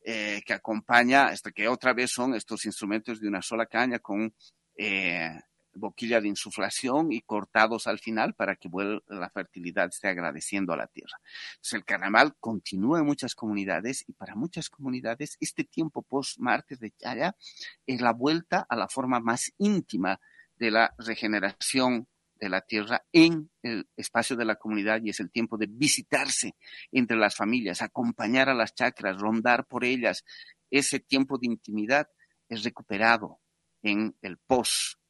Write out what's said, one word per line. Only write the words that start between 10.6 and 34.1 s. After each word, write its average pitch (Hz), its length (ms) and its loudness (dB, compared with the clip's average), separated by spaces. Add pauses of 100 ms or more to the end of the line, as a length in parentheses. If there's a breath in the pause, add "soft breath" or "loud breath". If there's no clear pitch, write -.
a - 20 -2
la 58 100 -4
tierra. - 320 -18 (340 loud breath)
Entonces, - 220 -10
el 92 100 -6
carnaval 101 540 4
continúa 113 600 0
en 151 80 4
muchas 139 280 -2
comunidades 101 720 -2
y - 60 -18
para 101 220 -14
muchas 156 340 -6
comunidades 127 720 -6
este 151 240 -4
tiempo 156 380 -4
post - 360 -4
martes 123 420 -2
de 110 120 -10
Chaya 127 420 -4 (520 loud breath)
es 123 160 -2
la 117 100 4
vuelta 160 560 0
a 120 80 -2
la 98 120 0
forma 127 320 -2
más 117 380 -2
íntima 107 640 0 (360 soft breath)
de 113 140 0
la 110 280 4
regeneración 113 1080 0 (300)
de 104 100 -6
la 92 120 0
tierra 110 520 -2
en 165 380 8 (120)
el 113 340 -4
espacio 117 400 -2
de 120 80 0
la 110 120 0
comunidad 107 460 0
y 107 80 -2
es 98 100 -8
el 92 100 -6
tiempo 117 260 -2
de 107 120 -2
visitarse 131 840 -2 (380 loud breath)
entre 120 240 2
las 107 180 4
familias, 110 480 -2
acompañar 117 680 0
a 135 60 2
las 113 200 0
chacras, 107 440 -2
rondar 113 480 2
por 123 180 -6
ellas. 123 400 0 (460 loud breath)
Ese 139 300 2
tiempo 135 380 0
de 120 80 -4
intimidad 110 640 0 (400 soft breath)
es 110 160 -6
recuperado 110 760 0 (420)
en 107 400 0